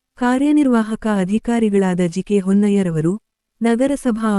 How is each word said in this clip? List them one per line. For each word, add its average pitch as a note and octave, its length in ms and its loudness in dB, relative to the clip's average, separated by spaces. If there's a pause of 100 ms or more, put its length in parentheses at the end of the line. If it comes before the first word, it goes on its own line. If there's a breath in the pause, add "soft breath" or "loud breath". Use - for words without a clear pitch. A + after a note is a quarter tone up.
(180)
ಕಾರ್ಯನಿರ್ವಾಹಕ B3+ 880 0 (160)
ಅಧಿಕಾರಿಗಳಾದ G3 800 0 (140)
ಜಿ F#3 80 -4
ಕೆ G3+ 240 0
ಹೊನ್ನಯ್ಯರವರು, G3 680 0 (460)
ನಗರಸಭಾ A#3 800 0